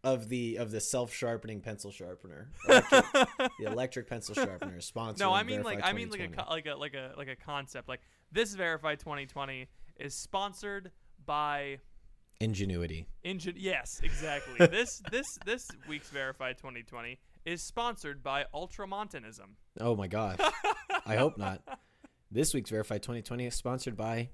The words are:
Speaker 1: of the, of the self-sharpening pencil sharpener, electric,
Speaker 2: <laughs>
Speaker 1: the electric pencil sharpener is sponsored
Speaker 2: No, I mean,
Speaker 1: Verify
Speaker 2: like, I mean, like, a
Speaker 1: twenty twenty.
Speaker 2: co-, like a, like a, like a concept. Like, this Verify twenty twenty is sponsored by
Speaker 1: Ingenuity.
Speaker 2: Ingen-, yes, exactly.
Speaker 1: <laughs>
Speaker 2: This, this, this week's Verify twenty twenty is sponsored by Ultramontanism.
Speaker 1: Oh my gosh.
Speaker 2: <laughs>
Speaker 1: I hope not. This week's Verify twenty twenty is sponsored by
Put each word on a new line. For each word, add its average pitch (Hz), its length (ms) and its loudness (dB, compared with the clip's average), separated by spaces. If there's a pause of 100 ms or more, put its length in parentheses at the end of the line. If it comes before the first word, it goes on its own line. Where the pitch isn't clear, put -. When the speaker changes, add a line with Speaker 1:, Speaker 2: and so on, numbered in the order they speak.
Speaker 1:
of 123 260 2
the, 120 280 0
of 113 140 -2
the 110 80 0
self-sharpening 117 800 -2
pencil 101 300 -8
sharpener, 90 580 -12 (180)
electric, 254 360 12 (100)
Speaker 2:
<laughs> 254 460 6
Speaker 1:
the - 60 -2
electric 123 440 -2
pencil 107 240 -6
sharpener 175 440 -2
is 123 80 -10
sponsored - 340 -6
Speaker 2:
No, 190 140 4
I 202 100 4
mean, 254 180 -2
Speaker 1:
Verify 240 140 -2
Speaker 2:
like, 208 80 -2
I 185 100 4
mean, 233 160 -4
like, 202 120 -6
a 170 60 -4
Speaker 1:
twenty 170 80 -10
twenty. - 140 -6
Speaker 2:
co-, 160 40 0
like 160 140 -4
a, 143 80 -4
like 139 200 -8
a, 131 220 -8
like 143 100 -8
a 131 80 -8
concept. 139 540 -8
Like, 127 100 -6 (320)
this 202 240 2
Verify 160 400 0
twenty 143 300 -8
twenty 131 420 -8 (300)
is 139 180 -8
sponsored 196 760 -4 (340)
by 143 540 0 (600)
Speaker 1:
Ingenuity. 90 680 0 (180)
Speaker 2:
Ingen-, 175 320 -6
yes, 185 460 -4
exactly. 143 640 6
Speaker 1:
<laughs> - 0 -
Speaker 2:
This, 220 340 0 (100)
this, 262 340 -4
this 233 220 -4 (200)
week's 151 220 -8
Verify 131 440 -4
twenty 123 300 -12
twenty 120 360 -12 (260)
is 170 160 -4
sponsored 165 640 -4
by 139 220 0 (100)
Ultramontanism. 170 920 -8 (340)
Speaker 1:
Oh 117 160 4
my 98 100 0
gosh. 98 320 0 (340)
Speaker 2:
<laughs> - 320 -4
Speaker 1:
I 214 120 0
hope 247 200 4
not. 98 240 -4 (680)
This 127 220 2
week's 123 160 0
Verify 107 300 -2
twenty 120 220 -6
twenty 123 240 -4
is 120 100 -4
sponsored 123 420 -2
by 113 360 -2